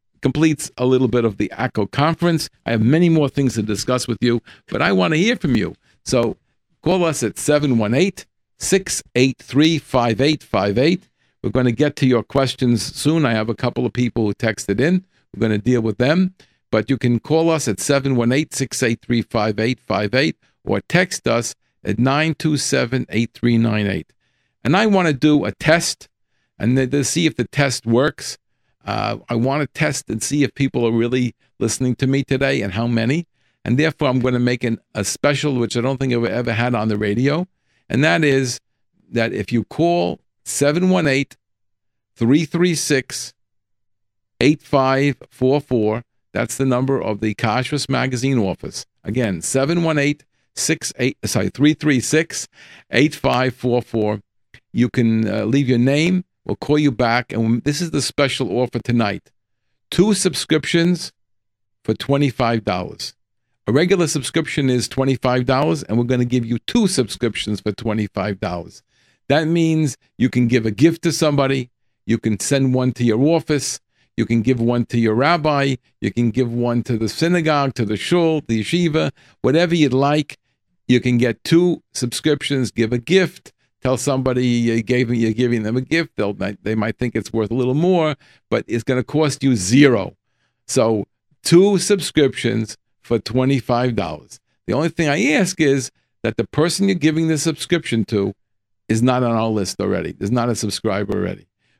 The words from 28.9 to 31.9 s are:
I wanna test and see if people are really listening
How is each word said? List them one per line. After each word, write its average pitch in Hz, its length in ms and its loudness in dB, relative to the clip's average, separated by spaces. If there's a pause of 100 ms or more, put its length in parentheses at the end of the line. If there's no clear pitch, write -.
I 120 60 -4
wanna 135 320 -2
test - 420 -4
and 113 120 -6
see 147 220 -2
if - 100 -2
people 131 340 -2
are 113 40 0
really 117 440 0 (240)
listening 123 360 -2